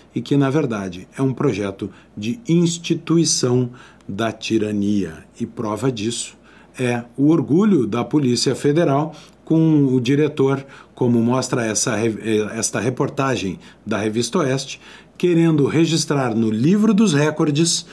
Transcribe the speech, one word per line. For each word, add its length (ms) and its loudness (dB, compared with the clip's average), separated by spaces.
e 60 -4
que, 160 -2
na 140 2
verdade, 640 -4
é 60 -4
um 100 0
projeto 560 -4
de 320 -6
instituição 1200 0
da 260 -4
tirania. 920 -2
E 60 -4
prova 460 -4
disso 440 -8
é 260 -2
o 120 2
orgulho 580 4
da 180 -2
Polícia 500 0
Federal 600 0
com 420 4
o 140 2
diretor, 640 0
como 280 2
mostra 420 0
essa 300 -2
re-, 240 -2
esta 260 -4
reportagem 800 -2
da 120 -4
Revista 400 -2
Oeste, 420 -2
querendo 500 2
registrar 680 0
no 160 0
livro 420 2
dos 220 2
recordes 800 0